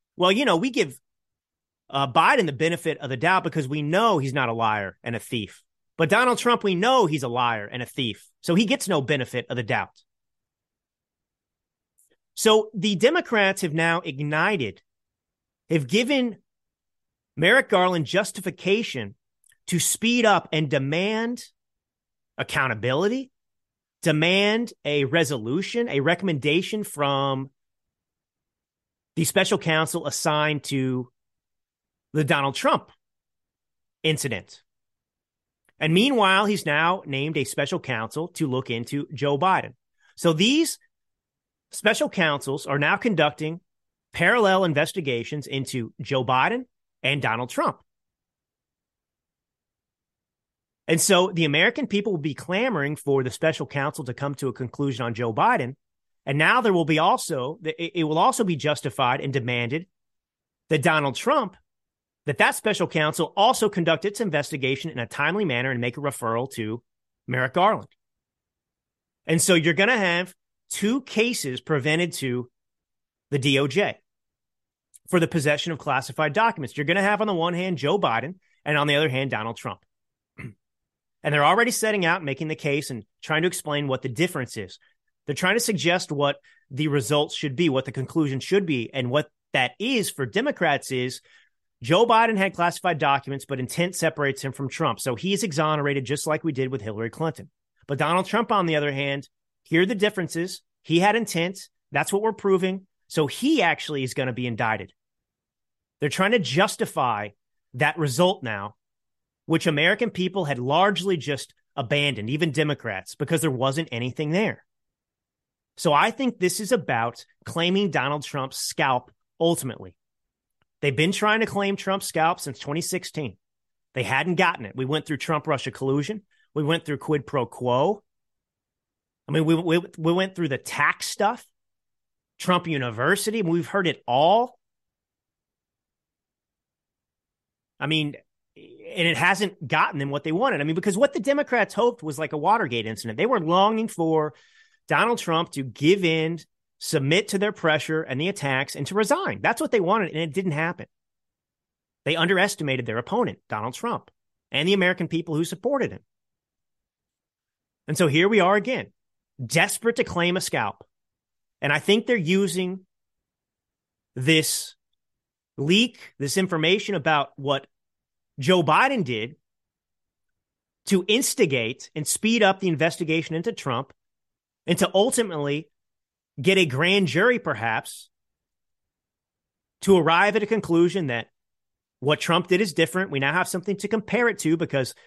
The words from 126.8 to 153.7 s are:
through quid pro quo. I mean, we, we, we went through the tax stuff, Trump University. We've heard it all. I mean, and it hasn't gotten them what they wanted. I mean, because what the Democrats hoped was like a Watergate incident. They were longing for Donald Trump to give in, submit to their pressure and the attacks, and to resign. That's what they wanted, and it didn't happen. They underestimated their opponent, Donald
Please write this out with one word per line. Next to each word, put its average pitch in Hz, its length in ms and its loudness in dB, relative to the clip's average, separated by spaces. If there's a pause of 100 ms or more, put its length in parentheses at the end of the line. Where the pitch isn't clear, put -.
through 143 120 -4
quid 151 300 -2
pro 127 180 -2
quo. 131 560 0 (1300)
I 143 40 -8
mean, 156 140 0
we, 165 100 4
we, 170 260 2 (160)
we 165 160 2
went 190 220 -2
through 165 140 -2
the 131 80 -2
tax - 500 -2
stuff, 214 380 -2 (920)
Trump 175 280 0
University. 151 760 0
We've 165 260 0
heard 190 200 0
it 139 200 -4
all. 180 500 4 (3250)
I 139 80 -4
mean, 151 280 0 (400)
and - 520 -4
it 156 100 2
hasn't 180 500 0
gotten 160 320 0
them 139 120 -4
what 143 120 -4
they 160 80 -4
wanted. 190 300 0
I - 20 0
mean, 160 120 0
because 190 220 0
what 277 140 4
the - 80 -4
Democrats 277 540 0
hoped 240 300 0
was 147 140 -8
like 156 140 -6
a 151 60 -4
Watergate 147 480 0
incident. 110 320 -8
They 175 80 0
were 240 160 2
longing 202 480 2
for 160 440 0 (540)
Donald 202 300 2
Trump - 360 -2
to 139 100 -6
give 170 420 2
in, 160 340 0 (400)
submit 156 500 0
to 202 80 -2
their 208 140 0
pressure 160 520 0
and 131 180 -6
the 180 80 -2
attacks, 139 460 -2
and 139 120 -6
to 190 80 -6
resign. 233 460 0
That's 226 180 0
what 311 120 -4
they 226 100 2
wanted, 180 300 0
and 156 80 -6
it 160 140 -4
didn't 185 200 -2
happen. 165 320 -4 (1200)
They 156 100 0
underestimated 165 720 2
their 113 140 -2
opponent, 190 400 -2 (100)
Donald 110 240 -6